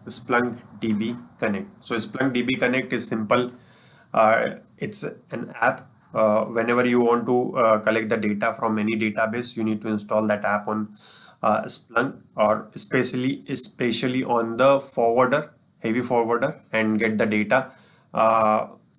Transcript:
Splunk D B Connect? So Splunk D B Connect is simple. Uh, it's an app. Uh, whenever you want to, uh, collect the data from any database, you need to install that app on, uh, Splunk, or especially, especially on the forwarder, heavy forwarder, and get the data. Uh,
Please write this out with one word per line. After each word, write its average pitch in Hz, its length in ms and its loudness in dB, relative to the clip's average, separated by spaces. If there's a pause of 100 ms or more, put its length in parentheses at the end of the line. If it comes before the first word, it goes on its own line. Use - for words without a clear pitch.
Splunk 120 520 0 (220)
D 113 140 -2
B 110 220 -2 (240)
Connect? 101 440 -6
So 120 120 -4
Splunk 131 380 -2
D 120 100 0
B 127 120 -2
Connect 127 380 0
is 113 140 -2
simple. 120 440 0 (640)
Uh, 113 440 2 (200)
it's - 260 -2 (280)
an 117 280 -10
app. 120 280 0 (260)
Uh, 110 320 2
whenever 120 400 0
you 123 140 4
want 120 260 2
to, 123 320 0
uh, 113 220 4
collect 110 300 0
the 113 80 0
data 107 360 -2
from 110 240 -2
any 107 220 -2
database, 110 580 -2
you 113 60 -2
need 107 180 -2
to 113 60 -8
install 107 400 -2
that 104 160 0
app 104 240 -2
on, 107 260 -4 (480)
uh, 110 220 2
Splunk, - 580 -4 (140)
or 107 400 2
especially, 127 720 -2
especially 127 760 -2
on 117 340 -2
the 135 240 6
forwarder, 127 680 2 (280)
heavy 117 220 -2
forwarder, 120 580 0 (120)
and 110 280 0
get 110 180 0
the 113 80 2
data. 107 460 0 (420)
Uh, 110 540 2 (320)